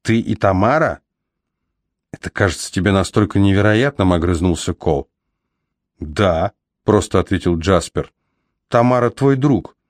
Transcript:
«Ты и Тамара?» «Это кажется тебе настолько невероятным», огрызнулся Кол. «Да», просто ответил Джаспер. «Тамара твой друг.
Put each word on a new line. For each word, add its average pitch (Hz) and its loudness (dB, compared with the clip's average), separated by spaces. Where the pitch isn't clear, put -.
«Ты 113 0
и 107 -4
Тамара?» 107 0
«Это - -14
кажется - -4
тебе 98 0
настолько 101 0
невероятным», 101 2
огрызнулся 85 -2
Кол. 71 -4
«Да», 85 -2
просто 101 0
ответил 87 -2
Джаспер. 82 -2
«Тамара 120 2
твой 139 0
друг. 131 -2